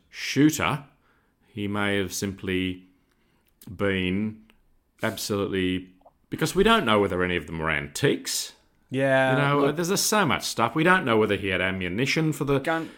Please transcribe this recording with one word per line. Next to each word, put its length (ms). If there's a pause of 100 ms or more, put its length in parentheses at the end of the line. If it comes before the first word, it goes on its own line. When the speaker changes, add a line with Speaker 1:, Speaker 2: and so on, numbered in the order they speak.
Speaker 1:
shooter. 760 (640)
He 200
may 300
have 160
simply 760 (800)
been 720 (640)
absolutely, 840 (400)
because 260
we 80
don't 220
know 140
whether 240
any 120
of 120
them 120
were 100
antiques. 840 (380)
Speaker 2:
Yeah, 420
Speaker 1:
You 40
know, 300
Speaker 2:
look 80
Speaker 1:
there's, 140
there's 120
so 240
much 180
stuff. 300
We 100
don't 220
know 120
whether 180
he 140
had 120
ammunition 720
for 120
the 140
Speaker 2:
Gun, 380